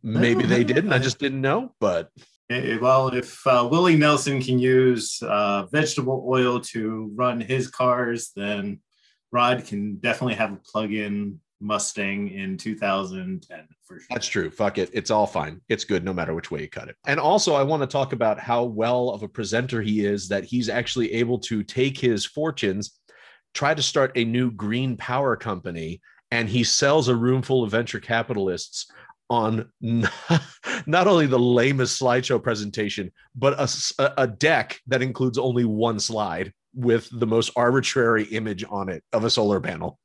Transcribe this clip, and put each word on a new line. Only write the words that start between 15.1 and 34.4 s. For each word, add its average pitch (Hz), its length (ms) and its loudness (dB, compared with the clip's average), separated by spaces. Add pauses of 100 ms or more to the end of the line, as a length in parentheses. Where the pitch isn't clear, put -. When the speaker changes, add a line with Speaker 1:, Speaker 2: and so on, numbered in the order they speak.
Speaker 1:
all 104 160 4
fine. 78 420 -6
It's 107 160 -2
good 90 200 0
no 95 100 -4
matter 82 180 -4
which 82 180 -6
way 73 120 -6
you 76 60 -10
cut - 200 -14
it. - 80 -16 (100)
And 139 140 0
also, 170 340 2
I 139 100 4
wanna 143 220 0
talk 135 280 -2
about 110 240 0
how 120 260 0
well 120 460 0
of 107 120 -8
a 104 60 -10
presenter 117 540 -2
he 104 240 0
is, 101 220 -2
that 98 160 -2
he's 120 260 -2
actually 120 440 -2
able 117 260 0
to 107 220 -4
take 135 360 -2
his 113 260 0
fortunes, 107 760 -4 (540)
try 147 220 0
to 147 80 -2
start 131 320 2
a 123 100 2
new 120 280 2
green 113 440 -2
power 123 400 -2
company, 87 640 -8 (300)
and 117 180 0
he 117 160 2
sells 143 440 4
a 123 80 4
room 123 260 2
full 131 220 2
of 101 80 -4
venture 113 280 -2
capitalists 107 880 -4 (400)
on 113 460 0
<laughs> - 80 -14
n-, 117 240 0 (800)
not 180 220 4
only 170 180 6
the 131 120 4
lamest 123 640 2
slideshow 127 420 2
presentation, 104 680 -4 (240)
but 135 240 2
a 143 40 0
s-, - 360 -2
a, 135 180 2
a 131 120 2
deck 131 580 0